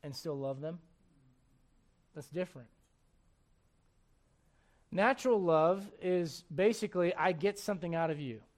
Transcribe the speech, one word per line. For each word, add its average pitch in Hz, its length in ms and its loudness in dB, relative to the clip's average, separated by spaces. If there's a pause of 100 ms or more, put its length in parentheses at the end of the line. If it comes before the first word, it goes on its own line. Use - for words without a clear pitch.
and 143 140 -12
still 151 220 -6
love 135 240 -6
them, 165 160 -8 (1400)
that's 143 160 -14
different. 147 380 -8 (2250)
Natural 240 460 2
love 175 460 4 (160)
is 180 440 -2 (100)
basically, 185 600 2
"I 180 180 2
get 190 260 -2
something 175 360 -4
out 165 140 0
of 151 100 -4
you" 123 220 -8 (180)